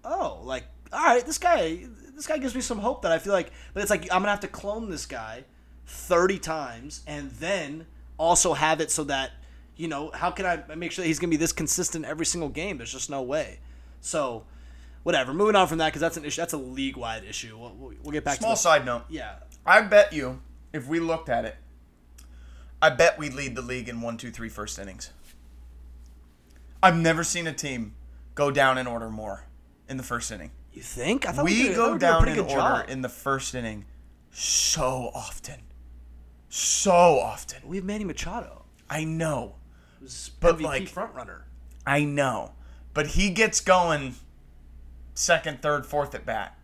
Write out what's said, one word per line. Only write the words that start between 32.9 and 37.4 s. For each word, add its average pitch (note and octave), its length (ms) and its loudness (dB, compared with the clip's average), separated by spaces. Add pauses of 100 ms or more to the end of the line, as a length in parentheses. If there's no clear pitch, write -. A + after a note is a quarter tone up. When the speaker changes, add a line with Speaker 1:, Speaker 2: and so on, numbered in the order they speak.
Speaker 2:
in C3 100 -6
the B2+ 80 -6
first C3+ 460 -4
inning A2 320 -8 (440)
so - 840 0
often. - 480 -12 (880)
So - 400 2 (280)
often. - 480 -6